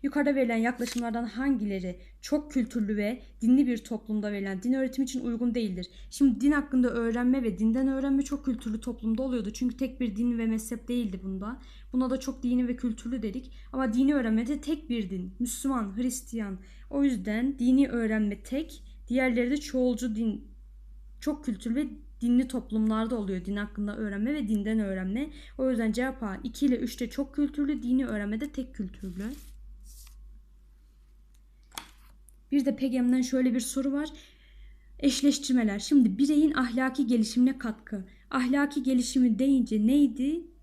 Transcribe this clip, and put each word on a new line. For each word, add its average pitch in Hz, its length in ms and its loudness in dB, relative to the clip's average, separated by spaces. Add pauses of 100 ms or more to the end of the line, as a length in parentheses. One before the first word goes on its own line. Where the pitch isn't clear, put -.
Yukarıda 285 320 2
verilen 233 220 2
yaklaşımlardan 233 680 -2
hangileri 214 760 -2 (220)
çok 294 300 -2
kültürlü 220 460 0
ve 208 240 -2 (200)
dinli 247 260 6
bir 240 100 0
toplumda 214 540 -4
verilen 196 320 -4
din 247 100 2
öğretimi 262 320 0
için 254 200 -6
uygun 233 300 -2
değildir? 185 320 -4 (220)
Şimdi 247 320 4
din 285 100 6
hakkında 254 380 2
öğrenme 240 540 2
ve 196 160 -2
dinden 226 280 2
öğrenme 269 360 2
çok 285 220 -4
kültürlü 226 360 -4
toplumda 226 400 -2
oluyordu. 240 320 -2
Çünkü 247 240 -2
tek 262 240 -4
bir 214 140 -2
din 233 220 0
ve 226 80 -2
mezhep 220 420 -4
değildi 220 360 -2
bunda. 190 360 -6 (340)
Buna 254 160 2
da 262 100 0
çok 262 240 -8
dini 247 240 2
ve 240 80 -2
kültürlü 233 460 -4
dedik. 220 300 -8 (220)
Ama 262 200 0
dini 269 220 4
öğrenmede 233 460 0
tek 294 280 -6
bir 220 200 -4
din. 185 300 -8
Müslüman, 240 580 -2
Hristiyan. 226 600 -4 (320)
O 277 140 0
yüzden 240 560 0
dini 254 280 6
öğrenme 220 560 2
tek, - 400 -4 (240)
diğerleri 247 440 4
de 294 60 2
çoğulcu 247 580 0
din, 220 320 -2 (720)
çok - 260 -4
kültürlü 226 300 -2
ve 285 120 0 (340)
dinli 240 260 4
toplumlarda 220 680 0
oluyor 190 280 -4
din 202 100 -4
hakkında 208 420 -6
öğrenme 214 360 -4
ve 285 140 -4
dinden 214 320 0
öğrenme. 196 500 -4 (280)
O 262 120 0
yüzden 226 220 0
cevap 262 320 -4
A, 190 200 -6
iki 247 220 -4
ile 254 100 4
üç 233 240 -6
de 233 100 -4
çok - 260 -6
kültürlü, 294 480 -2
dini 254 220 2
öğrenme 214 360 -4
de 294 100 -8
tek 254 240 -8
kültürlü. 185 480 -8 (3250)
Bir 269 140 2
de 277 100 0
pegem'den 254 460 2
şöyle 254 320 2
bir 254 60 2
soru 269 320 -2
var. 294 180 -2 (880)
Eşleştirmeler. 254 800 2
Şimdi 220 380 6
bireyin 294 360 4
ahlaki 262 540 0
gelişimine 247 500 4
katkı. 220 480 -8 (260)
Ahlaki 269 520 0
gelişimi 247 560 2
deyince 240 480 4
neydi? 285 560 4 (200)